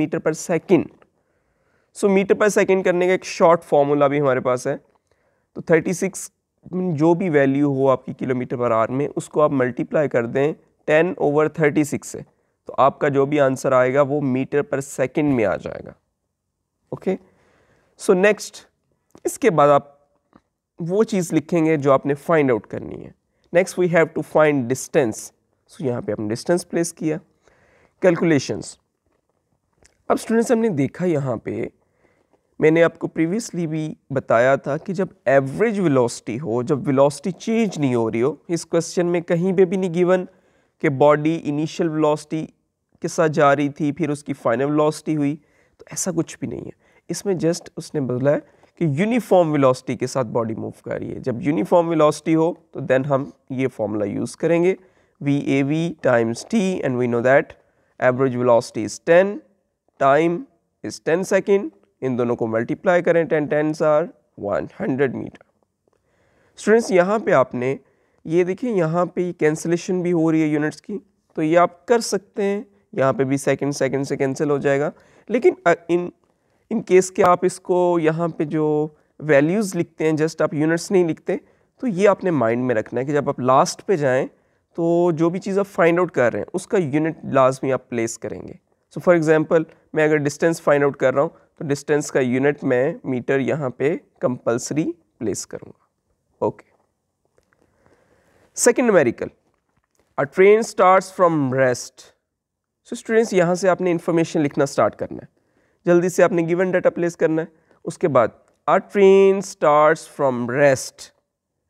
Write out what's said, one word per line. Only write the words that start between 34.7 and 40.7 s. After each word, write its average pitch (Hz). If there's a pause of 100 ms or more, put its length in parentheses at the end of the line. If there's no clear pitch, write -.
कि 190
जब 185 (120)
एवरेज 143
वेलोसिटी 131
हो, 123
जब 131
वेलोसिटी 143
चेंज 220
नहीं 131
हो 113
रही 113
हो, 147 (120)
इस 165
क्वेश्चन 170
में 175
कहीं 180
पे 190
भी 180
नहीं 185
गिवन 180 (560)